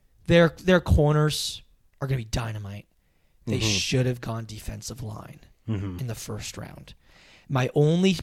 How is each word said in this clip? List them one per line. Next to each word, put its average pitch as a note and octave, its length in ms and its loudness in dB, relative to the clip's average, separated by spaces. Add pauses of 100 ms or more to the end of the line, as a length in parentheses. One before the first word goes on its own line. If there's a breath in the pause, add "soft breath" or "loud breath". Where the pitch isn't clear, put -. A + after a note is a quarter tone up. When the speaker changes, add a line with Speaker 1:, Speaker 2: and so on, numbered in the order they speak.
(260)
Speaker 1:
Their, E3+ 360 6
their F3+ 180 6
corners D3+ 840 2 (380)
are C#3 80 -6
gonna C3+ 100 -2
be A#2 60 -8
dynamite. G#2+ 640 -8 (600)
They G#2 120 0
Speaker 2:
Mm-hmm. G#2+ 100 0
Speaker 1:
should G#2 380 0
have B2 160 -4
gone A2+ 240 -8
defensive G#2+ 560 -12
line G#2+ 380 -14 (280)
Speaker 3:
Mm-hmm. F#2+ 300 -6
Speaker 1:
in B2+ 100 -6
the A2+ 60 -6
first - 440 -10
round. - 340 -14 (560 soft breath)
My B2+ 260 0
only, E3+ 480 4